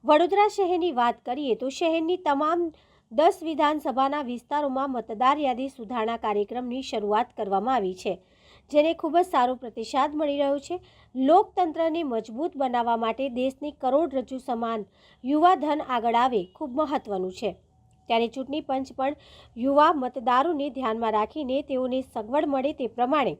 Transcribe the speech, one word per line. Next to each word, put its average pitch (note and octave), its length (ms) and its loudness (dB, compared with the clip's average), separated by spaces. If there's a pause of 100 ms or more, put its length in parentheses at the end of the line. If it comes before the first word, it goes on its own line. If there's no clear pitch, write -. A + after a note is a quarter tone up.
વડોદરા F4 440 4
શહેરની F4+ 440 0
વાત A#3+ 320 0
કરીએ C4 300 -2
તો B3+ 140 -4
શહેરની E4 480 0
તમામ D#4+ 560 0 (400)
દસ E4 300 4
વિધાનસભાના D4 800 0
વિસ્તારોમાં C4+ 680 -4
મતદાર B3 480 0
યાદી C4 300 -2
સુધારણા A3+ 480 -6
કાર્યક્રમની A#3 680 -4
શરૂઆત A3 540 -2
કરવામાં G#3 380 0
આવી F#3+ 200 -2
છે, F#3 280 -6 (480)
જેને D4+ 240 4
ખૂબ E4 240 0
જ F4+ 80 4
સારો B3+ 280 2
પ્રતિસાદ B3+ 600 -2
મળી D4 240 -2
રહ્યો C#4 200 2
છે. F4 220 -8 (360)
લોકતંત્રને E4 880 2
મજબૂત A#3+ 540 -6
બનાવવા A#3+ 400 0
માટે A3+ 320 -2
દેશની C4 420 -4
કરોડરજ્જુ C4 680 -2
સમાન A3+ 460 -4 (400)
યુવા D4+ 300 6
ધન D4 340 -2
આગળ A#3 260 0
આવે, A#3 300 2
ખૂબ C#4+ 380 -6
મહત્વનું G3+ 500 -2
છે. F#3+ 240 -6 (500)
ત્યારે A#3 220 2
ચૂંટણી C4+ 320 -6
પંચ C4+ 320 -4
પણ C#4 240 -2 (400)
યુવા C#4 360 6
મતદારોને C4+ 800 0
ધ્યાનમાં A3+ 420 -2
રાખીને B3+ 500 -2
તેઓને B3+ 380 -2
સગવડ C4 460 -2
મળે C#4 260 0
તે C4 140 -6
પ્રમાણે B3 540 0